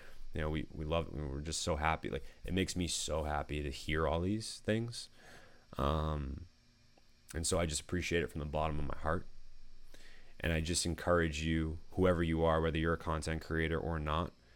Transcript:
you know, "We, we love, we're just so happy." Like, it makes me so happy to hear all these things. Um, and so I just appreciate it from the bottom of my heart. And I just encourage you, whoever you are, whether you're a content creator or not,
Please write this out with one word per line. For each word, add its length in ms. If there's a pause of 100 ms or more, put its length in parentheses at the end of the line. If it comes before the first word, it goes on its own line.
(340)
you 80
know, 80
"We, 220
we 140
love, 260
we're 300
just 200
so 140
happy." 340
Like, 140 (220)
it 80
makes 220
me 120
so 360
happy 380
to 80
hear 380
all 140
these 440
things. 440 (680)
Um, 680 (920)
and 100
so 140
I 60
just 160
appreciate 420
it 80
from 80
the 60
bottom 340
of 80
my 140
heart. 260 (1120)
And 140
I 80
just 240
encourage 560
you, 380 (120)
whoever 320
you 200
are, 180
whether 160
you're 160
a 40
content 440
creator 360
or 220
not, 320 (240)